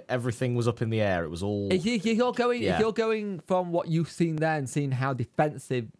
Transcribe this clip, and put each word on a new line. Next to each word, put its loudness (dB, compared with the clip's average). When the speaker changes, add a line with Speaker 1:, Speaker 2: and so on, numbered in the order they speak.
Speaker 1:
everything 0
was 4
up 0
in -2
the 0
air. 2
It -6
was -6
all 0
Speaker 2:
If 0
you, 0
if -2
you're 2
going, 0
Speaker 1:
Yeah. 2
Speaker 2:
if 4
you're 4
going -2
from 0
what 0
you've 0
seen 0
there 0
and -2
seeing -2
how 0
defensive -2